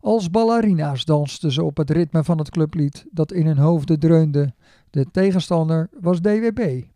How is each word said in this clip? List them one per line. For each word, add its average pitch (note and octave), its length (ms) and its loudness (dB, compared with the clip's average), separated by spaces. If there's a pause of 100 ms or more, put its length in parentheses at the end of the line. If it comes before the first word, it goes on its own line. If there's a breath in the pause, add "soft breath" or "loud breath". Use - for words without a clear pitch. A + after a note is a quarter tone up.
Als G#3+ 280 0
ballerina's G3+ 760 0
dansten D3 460 0
ze D3 120 -2
op D3 140 -4
het D3+ 120 -2
ritme D#3+ 340 0
van E3 140 0
het D3+ 120 -4
clublied D#3 640 -2
dat D#3+ 200 -4
in D#3+ 140 0
hun D#3 120 2
hoofden D#3 420 2
dreunde. D3+ 540 2 (360 soft breath)
De C3+ 220 -2
tegenstander E3 800 0 (100)
was F3 200 0
D E3+ 40 -6
W G#3+ 300 0
B. A#3+ 80 -4 (340)